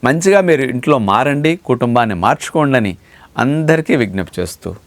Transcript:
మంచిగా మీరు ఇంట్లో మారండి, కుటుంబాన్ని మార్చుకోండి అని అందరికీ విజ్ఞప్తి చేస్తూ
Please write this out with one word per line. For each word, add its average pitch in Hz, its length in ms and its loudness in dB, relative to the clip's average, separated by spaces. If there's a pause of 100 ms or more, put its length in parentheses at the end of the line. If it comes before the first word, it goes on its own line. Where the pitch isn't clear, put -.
మంచిగా 170 360 2
మీరు 165 220 2
ఇంట్లో 127 360 0
మారండి, 143 640 0
కుటుంబాన్ని 120 500 0
మార్చుకోండి 135 600 0
అని 101 200 -2 (420)
అందరికీ 156 580 0
విజ్ఞప్తి 95 440 -4
చేస్తూ 87 340 -8 (120)